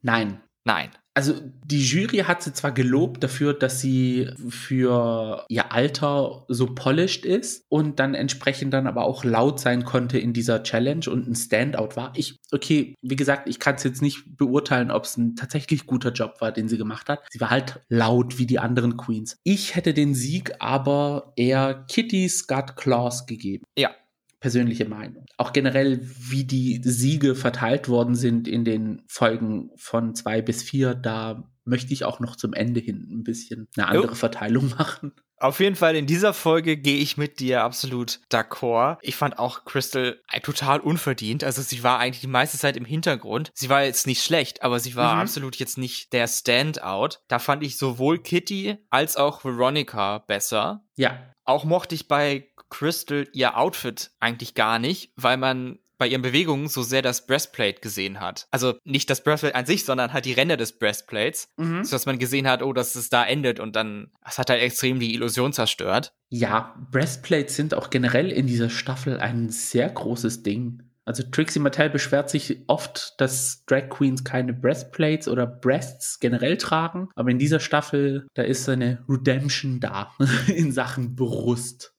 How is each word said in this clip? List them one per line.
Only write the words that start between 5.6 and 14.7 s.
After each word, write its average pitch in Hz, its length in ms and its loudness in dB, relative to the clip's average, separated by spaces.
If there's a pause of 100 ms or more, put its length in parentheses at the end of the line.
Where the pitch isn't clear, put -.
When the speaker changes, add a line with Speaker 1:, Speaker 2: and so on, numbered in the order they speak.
Speaker 1:
Alter 139 760 0
so 127 260 0
polished 160 520 0
ist - 420 -2
und 151 300 0
dann 135 160 2
entsprechend 135 580 -2
dann 135 140 2
aber 117 180 -2
auch 127 200 0
laut 123 360 4
sein 123 240 2
konnte 123 340 0
in 120 140 0
dieser 117 300 2
Challenge 139 480 0
und 123 180 -2
ein 120 60 0
Standout 113 600 0
war. 127 180 -8
Ich, - 220 -4 (140)
okay, 147 520 0
wie 131 140 -2
gesagt, 139 300 0
ich - 120 -6
kann's 139 260 0
jetzt 131 160 0
nicht - 380 -2
beurteilen, 131 520 2